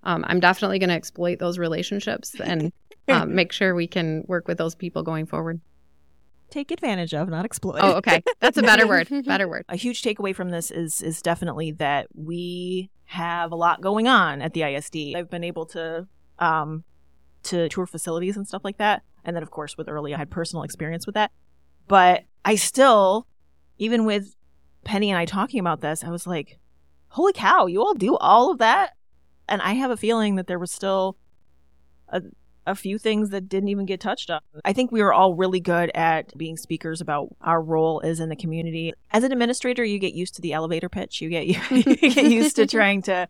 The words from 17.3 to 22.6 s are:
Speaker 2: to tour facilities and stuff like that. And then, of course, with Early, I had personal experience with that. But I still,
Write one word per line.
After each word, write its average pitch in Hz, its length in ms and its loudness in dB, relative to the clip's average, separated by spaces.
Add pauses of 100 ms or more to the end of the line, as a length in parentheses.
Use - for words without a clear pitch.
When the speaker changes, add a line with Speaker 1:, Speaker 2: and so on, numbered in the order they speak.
Speaker 2:
to 170 240 0
tour 180 180 -4
facilities 175 500 -6
and 202 120 -10
stuff 190 160 -10
like 202 140 -8
that. 208 240 2 (220)
And 170 120 -6
then, 165 60 -6
of 156 80 -14
course, 147 260 -10
with 156 120 -10
Early, 147 260 -6
I - 40 -6
had 147 120 -8
personal 170 320 -6
experience 160 440 -8
with 202 100 -10
that. 214 140 0 (560)
But 180 380 6 (200)
I 214 100 4
still, 214 720 6 (500)